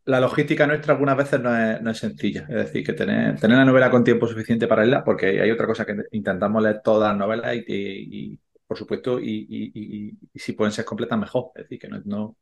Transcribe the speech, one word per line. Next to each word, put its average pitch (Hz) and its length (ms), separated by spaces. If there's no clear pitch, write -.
la 131 160
logística 147 460
nuestra 151 280
algunas 135 220
veces 139 240
no 120 160
es, 113 260
no 113 80
es 110 80
sencilla. - 500
Es 117 60
decir, 107 320
que - 60
tener, 110 480
tener 117 180
la 135 60
novela 131 260
con 123 140
tiempo 117 220
suficiente 113 420
para 110 140
leerla, 123 220
porque 98 360
hay 101 100
otra 110 160
cosa 110 180
que 101 120
intentamos 104 500
leer 107 200
todas 107 280
las 101 80
novelas 113 380
y, - 100
y, 104 680
y, - 60
por - 120
supuesto, 110 400
y, 110 300
y, 110 160
y, 107 360
y, - 80
y - 60
si - 140
pueden 107 200
ser - 120
completas, 113 340
mejor. 120 380
Es - 80
decir, - 160
que 101 80
no, 101 160
no, 104 380